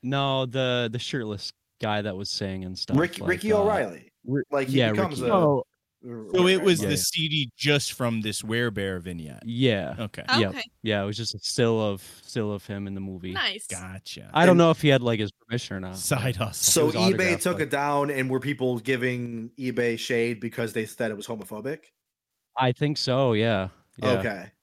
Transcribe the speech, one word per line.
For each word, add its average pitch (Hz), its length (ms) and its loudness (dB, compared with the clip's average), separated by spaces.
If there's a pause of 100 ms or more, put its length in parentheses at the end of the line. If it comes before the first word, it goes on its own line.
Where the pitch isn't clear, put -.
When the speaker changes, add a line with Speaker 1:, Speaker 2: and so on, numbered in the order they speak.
Speaker 1:
No, 135 420 0
the, 123 460 0
the 120 80 -4
shirtless 107 520 -6 (300)
guy 104 220 0
that 101 120 -4
was 101 140 -8
saying 95 340 -6
and 92 140 -10
stuff - 200 -4
Speaker 2:
Rick-, 170 220 0
Speaker 1:
like, - 100 -6
Speaker 2:
Ricky 185 220 0
Speaker 1:
uh, 214 60 4
Speaker 2:
O'Reilly. 151 540 0 (140)
Speaker 1:
Ri-, 131 260 -2
Speaker 2:
Like, 139 160 0
he 135 100 0
Speaker 1:
yeah, 117 140 4
Speaker 2:
becomes 143 280 0
Speaker 1:
Ricky. 226 120 2
Speaker 2:
a 208 40 4
Speaker 3:
Oh. 147 280 4 (440)
Speaker 2:
r- 120 260 -12
Speaker 3:
So 180 140 6
it 190 100 6
Speaker 2:
right, 175 60 0
Speaker 3:
was 180 160 6
Speaker 2:
right. 104 40 -2
Speaker 1:
Yeah, 98 60 0
Speaker 3:
the 147 60 2
Speaker 1:
yeah. 107 80 0
Speaker 3:
C 160 240 -2
D 147 300 -2
just 143 360 2
from 117 280 -2
this 104 220 -4
werebear 104 580 -2
vignette? 82 420 -10
Speaker 1:
Yeah. 113 560 0
Speaker 3:
Okay. - 240 -8 (140)
Speaker 1:
Yep. 104 140 4
Speaker 4:
Okay. 240 120 -8 (200)
Speaker 1:
Yeah, 110 180 0
it - 60 -2
was 104 100 -6
just 113 180 -6
a 95 40 -12
still 113 420 2
of, 101 200 -2 (200)
still 107 320 -4
of 98 120 -8
him 101 220 -6
in 98 60 -6
the 95 80 -8
movie. 92 320 -8
Speaker 4:
Nice. 98 320 -4
Speaker 3:
Gotcha. 92 720 -14
Speaker 1:
I 165 100 8
don't 180 60 10
Speaker 2:
And 170 80 10
Speaker 1:
know 165 120 8
if 156 100 2
he 156 60 4
had, 135 140 6
like, 117 180 2
his 104 120 0
permission - 460 -6
or - 40 -6
not, 92 160 -10
Speaker 3:
Side 120 400 -2
Speaker 1:
but 113 80 -2
Speaker 3:
hustle. - 260 0
Speaker 2:
So 165 120 6
Speaker 1:
it - 20 6
was 156 100 2
Speaker 2:
eBay 120 200 4
Speaker 1:
autographed, 180 280 0
Speaker 2:
took 180 140 2
Speaker 1:
but 160 60 -2
Speaker 2:
it 143 80 -4
down, 143 400 0
and 131 180 0
were 131 100 0
people 127 400 -2
giving 120 720 -2 (100)
eBay 120 380 0
shade 117 420 0
because 113 340 -4
they 113 120 -2
said 113 260 -4
it 104 60 -6
was 104 100 -10
homophobic? 110 520 -8 (760)
Speaker 1:
I 127 160 2
think 147 260 -2
so, 127 360 2
yeah. 104 360 2 (280)
Yeah. 127 140 0
Speaker 2:
Okay. 95 400 -2 (120)